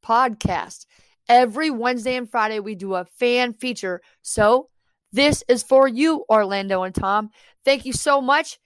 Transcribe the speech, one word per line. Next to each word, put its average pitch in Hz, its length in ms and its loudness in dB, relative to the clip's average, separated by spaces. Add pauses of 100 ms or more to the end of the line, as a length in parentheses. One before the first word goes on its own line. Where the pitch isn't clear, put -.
podcast. 226 840 -4 (420)
Every 247 400 4
Wednesday 247 460 -4
and 247 140 -8
Friday, 220 300 -4
we 208 160 -10
do 190 200 -8
a 180 100 -4
fan 247 480 -2
feature. 214 480 -8 (220)
So 226 460 2 (420)
this 285 360 2
is 240 140 2
for 269 260 4
you, 285 420 0
Orlando 196 540 0
and 185 120 -8
Tom. 208 340 -2 (340)
Thank 269 220 0
you 262 80 -8
so 277 280 0
much 277 440 -2